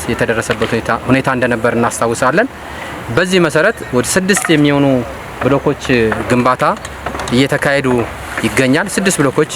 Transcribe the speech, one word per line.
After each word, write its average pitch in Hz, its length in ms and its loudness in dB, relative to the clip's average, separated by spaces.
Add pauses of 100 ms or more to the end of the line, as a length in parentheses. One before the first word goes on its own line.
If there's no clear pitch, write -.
የተደረሰበት 113 640 -2
ሁኔታ፣ 113 220 -2 (120)
ሁኔታ 131 280 0
እንደነበር 120 420 0
እናስታውሳለን። 117 760 0 (600)
በዚህ 180 320 2
መሰረት 160 360 2 (120)
ወደ 123 180 2
ስድስት 190 400 0
የሚሆኑ 147 380 4 (520)
ብሎኮች 139 460 0 (420)
ግንባታ 127 380 2 (680)
እየተካሄዱ 139 580 2 (540)
ይገኛል። 135 480 2
ስድስት 190 280 0
ብሎኮች 143 380 0